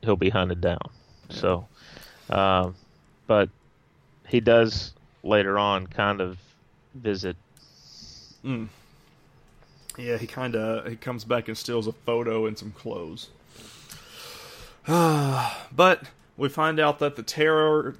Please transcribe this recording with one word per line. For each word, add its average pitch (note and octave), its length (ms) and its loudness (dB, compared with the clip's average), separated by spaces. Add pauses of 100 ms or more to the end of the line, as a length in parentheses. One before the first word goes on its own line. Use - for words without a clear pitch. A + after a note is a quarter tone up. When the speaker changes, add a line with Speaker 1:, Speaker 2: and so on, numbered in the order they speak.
Speaker 1:
he'll G#2 160 2
be F#2+ 140 2
hunted F2+ 280 0
down. F2 200 0 (500)
Speaker 2:
Yeah. - 80 -14
Speaker 1:
So, F#2 300 0 (640)
um, F#2 460 2 (500)
but G2+ 240 4 (800)
he A#2+ 140 2
does A2+ 520 4 (300)
later G2+ 340 2
on G2 300 0
kind G2+ 320 0
of F#2 180 -4 (580)
visit. G2 420 -4 (1080)
Speaker 2:
Mm. A#2 240 -6 (1300)
Yeah, A#2+ 180 -4
he A2+ 100 -6
kinda, A2+ 640 -4
he A2+ 60 -8
comes A#2+ 300 -10
back A#2 220 -2
and A2 100 -8
steals A#2 300 -4
a A2+ 40 -4
photo A#2 540 -2
and G#2+ 120 -4
some G#2+ 140 -14
clothes. F#2 580 -12 (1600)
<sighs> - 0 -
But D#3 1160 2 (340)
we C3+ 120 -2
find D#3 300 0
out D3 200 2
that C#3+ 160 0
the A2+ 80 -12
terror, D#3 760 2